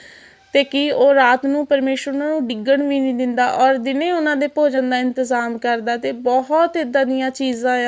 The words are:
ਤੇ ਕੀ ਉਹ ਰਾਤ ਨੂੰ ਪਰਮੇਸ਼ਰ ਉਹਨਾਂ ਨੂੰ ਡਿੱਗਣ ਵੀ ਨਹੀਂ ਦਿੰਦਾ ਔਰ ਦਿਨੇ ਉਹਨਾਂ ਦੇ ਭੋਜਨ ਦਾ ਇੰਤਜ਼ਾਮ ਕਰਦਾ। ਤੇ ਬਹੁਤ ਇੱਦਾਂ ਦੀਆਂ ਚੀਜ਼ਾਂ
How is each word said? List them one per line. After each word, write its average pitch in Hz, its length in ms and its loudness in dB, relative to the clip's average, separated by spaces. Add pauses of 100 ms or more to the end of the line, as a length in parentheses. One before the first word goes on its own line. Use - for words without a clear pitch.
(520)
ਤੇ 277 120 4
ਕੀ 285 260 0
ਉਹ 277 240 6
ਰਾਤ 262 320 4
ਨੂੰ 285 200 0
ਪਰਮੇਸ਼ਰ 269 460 0
ਉਹਨਾਂ 285 160 -4
ਨੂੰ 311 180 -2
ਡਿੱਗਣ 240 360 -2
ਵੀ 277 180 0
ਨਹੀਂ 262 140 0
ਦਿੰਦਾ 247 380 0
ਔਰ 262 220 4
ਦਿਨੇ 269 380 -2
ਉਹਨਾਂ 302 240 0
ਦੇ 277 100 0
ਭੋਜਨ 269 440 0
ਦਾ 254 80 0
ਇੰਤਜ਼ਾਮ 240 600 -2
ਕਰਦਾ। 233 380 -2
ਤੇ 247 160 -4
ਬਹੁਤ 262 640 0
ਇੱਦਾਂ 269 300 0
ਦੀਆਂ 262 240 -2
ਚੀਜ਼ਾਂ 254 580 -2